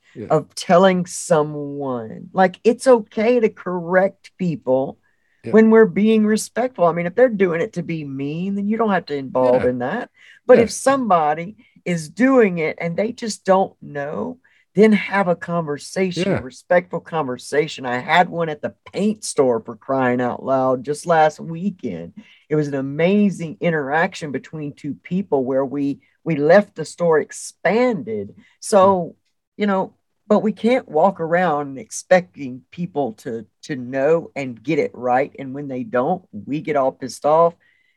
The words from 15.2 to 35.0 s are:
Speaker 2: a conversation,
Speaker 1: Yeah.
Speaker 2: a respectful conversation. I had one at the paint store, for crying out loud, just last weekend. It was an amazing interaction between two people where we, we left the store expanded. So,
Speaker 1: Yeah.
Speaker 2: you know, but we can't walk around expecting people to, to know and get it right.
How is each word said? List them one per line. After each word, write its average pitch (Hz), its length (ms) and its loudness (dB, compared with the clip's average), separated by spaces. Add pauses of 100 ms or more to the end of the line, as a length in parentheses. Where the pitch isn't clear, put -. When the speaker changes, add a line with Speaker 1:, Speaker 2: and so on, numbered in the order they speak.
Speaker 2:
a 170 80 0
conversation, 170 960 -4
Speaker 1:
Yeah. 131 80 0
Speaker 2:
a - 20 -6
respectful 180 560 -2
conversation. 139 880 -4
I 123 120 -2
had 170 300 4
one 165 200 -4
at 151 120 -8
the - 140 -6 (180)
paint 214 300 -2
store, 123 380 0
for 117 160 -12
crying 127 440 -2
out 123 240 -4
loud, 131 380 0
just 147 240 -8
last 156 320 2
weekend. 147 760 -8 (340)
It 151 80 -2
was 151 100 0
an 143 80 -6
amazing 160 840 0
interaction 156 720 -2
between 147 400 -10
two 143 220 -12
people 175 500 -4
where 135 200 0
we, 139 360 -4 (240)
we 160 100 -2
left 170 400 4
the 160 100 -8
store 160 360 0
expanded. 214 1120 -4 (240)
So, 190 560 2 (420)
Speaker 1:
Yeah. 202 60 -6
Speaker 2:
you 208 60 0
know, 190 260 -2 (320)
but 208 140 4
we 214 120 0
can't - 360 0
walk 170 320 2
around 156 580 -2
expecting 139 840 -2 (100)
people 143 400 -6
to, 113 340 -10 (160)
to 151 140 -8
know 135 580 0
and 127 260 -10
get 147 200 -2
it - 120 -2
right. 123 460 -2